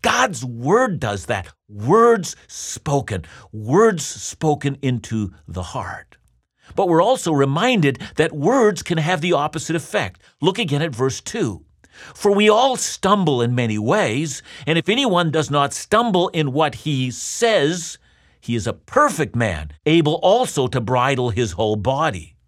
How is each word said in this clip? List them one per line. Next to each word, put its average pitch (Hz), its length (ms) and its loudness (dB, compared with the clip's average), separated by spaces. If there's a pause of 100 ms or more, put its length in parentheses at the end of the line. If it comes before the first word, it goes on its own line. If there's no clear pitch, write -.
God's 208 420 0
word 143 540 0
does 101 280 -4
that. 98 200 -4 (220)
Words 185 640 2 (140)
spoken, - 760 -6 (260)
words 156 520 2
spoken 143 800 -4
into 113 500 -4 (140)
the 87 160 -10
heart. - 540 -12 (580)
But 190 140 0
we're 165 140 6
also 214 300 2
reminded 147 680 2 (160)
that 156 160 2
words 208 500 2
can 170 160 -4
have 160 220 -2
the 175 120 0
opposite 156 440 -2
effect. 151 460 -6 (180)
Look 180 180 2
again 147 240 -2
at 160 120 -4
verse 127 260 -2
two. 117 440 -4 (500)
"For 202 180 2
we 208 160 6
all 240 280 4
stumble 175 680 0
in 120 140 0
many 113 220 0
ways, 139 640 -2 (240)
and 160 120 2
if 160 100 -2
anyone 190 420 2
does 151 200 -2
not 143 220 0
stumble 202 560 0
in 151 240 -2
what 147 240 0
he 131 340 -2
says, 175 880 -2 (420)
he 120 140 -4
is 113 140 -4
a 110 40 -4
perfect 202 640 0
man, 85 380 -4 (120)
able 156 380 4
also 143 460 2
to 123 120 -2
bridle 123 500 0
his 107 220 -2
whole 107 220 0
body." 117 640 -4 (120)